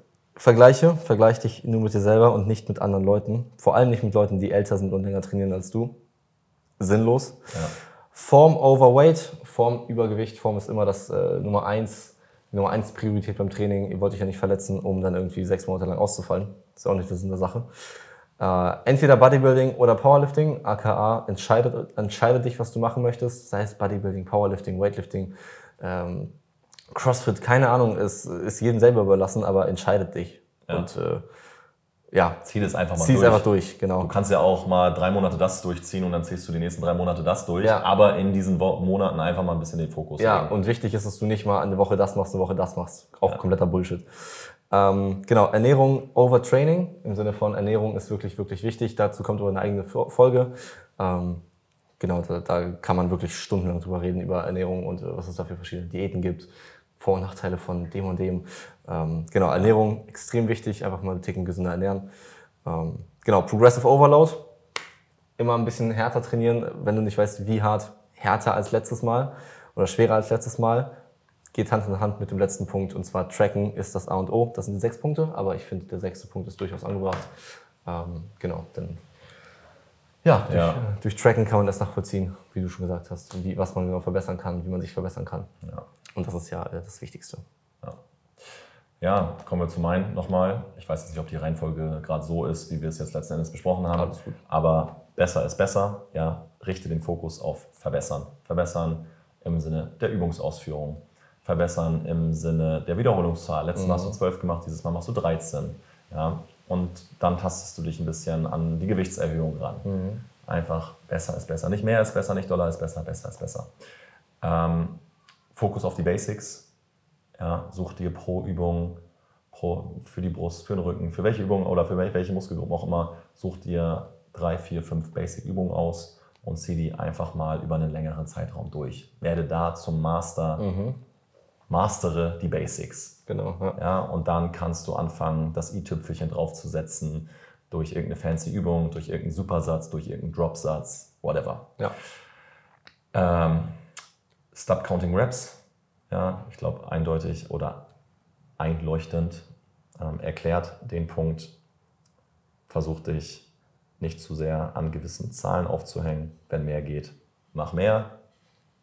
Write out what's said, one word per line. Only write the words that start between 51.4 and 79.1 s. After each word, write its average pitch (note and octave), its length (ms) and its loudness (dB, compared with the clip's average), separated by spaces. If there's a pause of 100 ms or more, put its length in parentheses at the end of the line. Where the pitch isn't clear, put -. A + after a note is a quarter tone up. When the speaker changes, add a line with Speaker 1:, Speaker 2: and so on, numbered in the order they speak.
Speaker 1:
genau, F2 220 0
da, F2 180 -4
da F2 300 -2
kann F2+ 260 -4
man F2+ 140 2
wirklich F2 260 -2
stundenlang F2+ 460 -2
drüber F2+ 200 -4
reden, F2+ 200 -2
über F2+ 220 -2
Ernährung F#2 440 -4
und, F2+ 140 -6
äh, E2+ 160 -8
was F2 100 -10
es F2+ 80 -12
da F2+ 80 -8
für F2 120 -10
verschiedene F2+ 340 -10
Diäten F2+ 320 -4
gibt, F2 260 -4 (500)
Vor- F#2+ 180 2
und F#2 60 -2
Nachteile F#2+ 360 -6
von F2 340 -6
dem F#2+ 140 -6
und F#2 120 -4
dem. F#2 280 -4 (420)
Ähm, D#2+ 440 -4
genau, F#2 200 2
Ernährung G#2+ 560 4
extrem - 400 -2
wichtig, G#2+ 360 -4
einfach F#2 200 -6
mal F#2+ 80 -4
einen F#2 100 -6
Ticken F2+ 240 -6
gesünder F2+ 260 -4
ernähren. F#2+ 380 -2 (560)
Ähm, E2 340 -4 (240)
genau, G2 200 6
Progressive A#2+ 440 8
Overload, D3 440 8 (1080)
immer A#2+ 180 2
ein A#2 100 0
bisschen A#2 260 -2
härter A2+ 320 0
trainieren, A#2 420 0 (180)
wenn G#2 120 2
du A2 80 2
nicht G#2 140 -2
weißt, G#2 280 0
wie A2 160 0
hart, G#2+ 300 0 (220)
härter G#2+ 420 2
als G#2 160 -2
letztes A2 320 0
Mal B2 300 0 (420)
oder G2 100 2
schwerer A2 300 4
als G#2+ 160 0
letztes - 260 -2
Mal. A#2 340 2 (600)
Geht - 180 -2
Hand G#2 160 2
in F#2+ 140 -2
Hand G#2 180 -2
mit G2 120 -6
dem G2 80 -4
letzten G2 280 0
Punkt, F#2+ 260 -4
und F#2 120 -8
zwar F#2 240 -4
Tracken G#2 460 0
ist - 200 -8
das - 140 -6
A - 60 -2
und F#2+ 140 -2
O. A#2 240 2
Das - 120 -6
sind G2+ 80 -6
die G2 80 -4
sechs A#2 180 -2
Punkte, D#3 360 -2
aber G2 200 -2
ich - 80 -10
finde, F2+ 220 -8
der F2+ 160 -8
sechste F#2 260 -8
Punkt F#2 220 -10
ist - 100 -16
durchaus F2 240 -8
angebracht. F#2+ 340 -4 (720)
Ähm, E2+ 360 -8 (160)
genau, E2 260 -6 (100)
denn E2 220 -10 (1300)